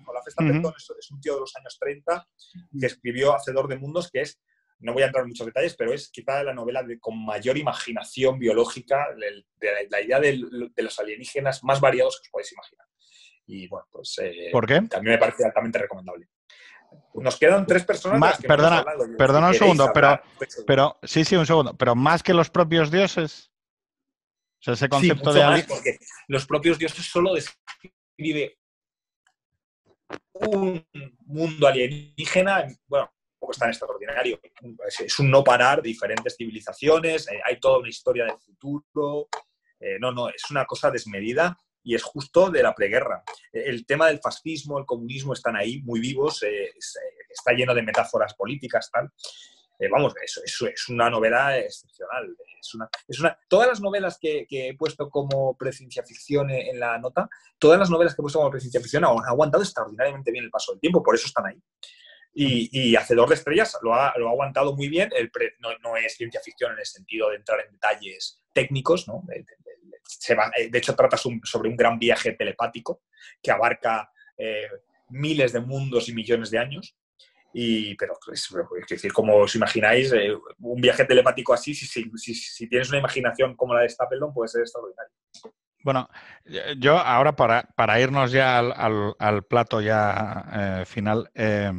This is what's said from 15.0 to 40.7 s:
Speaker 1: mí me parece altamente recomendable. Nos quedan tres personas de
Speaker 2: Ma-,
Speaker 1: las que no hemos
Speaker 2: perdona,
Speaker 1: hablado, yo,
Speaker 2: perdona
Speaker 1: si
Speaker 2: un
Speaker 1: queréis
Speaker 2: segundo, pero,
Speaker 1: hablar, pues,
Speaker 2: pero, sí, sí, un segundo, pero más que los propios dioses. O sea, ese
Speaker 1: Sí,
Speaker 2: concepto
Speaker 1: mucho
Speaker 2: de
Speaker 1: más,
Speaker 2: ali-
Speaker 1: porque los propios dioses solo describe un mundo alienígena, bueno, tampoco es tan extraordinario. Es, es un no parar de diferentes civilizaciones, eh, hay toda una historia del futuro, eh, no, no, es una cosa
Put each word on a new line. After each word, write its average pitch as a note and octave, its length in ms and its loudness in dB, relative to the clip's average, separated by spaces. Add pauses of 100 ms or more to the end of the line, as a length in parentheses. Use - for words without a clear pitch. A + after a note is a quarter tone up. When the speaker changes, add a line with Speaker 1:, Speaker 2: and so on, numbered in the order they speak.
Speaker 1:
mí G#2+ 80 -4
me A2+ 100 6
parece A#2 260 2
altamente A2 360 -2
recomendable. F#2 480 -10 (840)
Nos - 220 -2
quedan F#3+ 300 6
tres F3+ 180 4
personas F#3+ 320 0
de - 40 6
Speaker 2:
Ma-, D#3+ 100 8
Speaker 1:
las - 80 0
que - 80 -12
no D3+ 80 6
hemos C#3+ 100 6
Speaker 2:
perdona, E3 160 6
Speaker 1:
hablado, C#3+ 300 -4
yo, A#2 60 -14
Speaker 2:
perdona C#3+ 300 6
Speaker 1:
si F#3 60 6
Speaker 2:
un A3 60 6
Speaker 1:
queréis - 0 -
Speaker 2:
segundo, E3 340 6
pero, C#3+ 140 8
Speaker 1:
hablar, C#3 180 6 (140)
pues, B2 280 -10
Speaker 2:
pero, C3+ 360 4
sí, - 220 2
sí, F#3 120 4
un D#3+ 100 4
segundo, D#3 300 2
pero B2 180 2
más D3+ 280 4
que F#3+ 100 2
los E3+ 160 4
propios E3 420 2
dioses. F3 600 -2 (1120)
O - 20 -20
sea, B2 120 -2
ese A#2+ 100 -2
Speaker 1:
Sí, C#3 60 4
Speaker 2:
concepto C#3+ 400 4
Speaker 1:
mucho - 20 4
Speaker 2:
de D3 80 8
Speaker 1:
más, D3 140 8
Speaker 2:
ali- E3+ 120 2
Speaker 1:
porque - 320 -4 (300)
los C3+ 180 -2
propios D3+ 320 2
dioses D#3+ 260 -6
solo F3+ 300 0
describe - 1200 -8 (1800)
un F#3+ 520 -2 (340)
mundo D#3 460 0
alienígena, D3 1000 0 (200)
bueno, - 240 -2 (220)
tampoco - 200 -12
es - 60 -12
tan A#2+ 120 0
extraordinario. A#2 680 -6 (460)
Es, - 140 -8
es G#2 180 -6
un C#3 120 4
no C3+ 120 8
parar C3 400 4
de A#2 60 -6
diferentes A2+ 480 -6
civilizaciones, D3 920 -2
eh, G#2 160 -10
hay B2 140 -2
toda C3+ 200 4
una A#2 100 -6
historia A#2+ 360 -2
del A2+ 140 -6
futuro, D3 920 -8 (520)
eh, G2 180 -8
no, B2 140 -2
no, A#2+ 160 -6
es - 220 -12
una C#3 140 -2
cosa D3 260 -2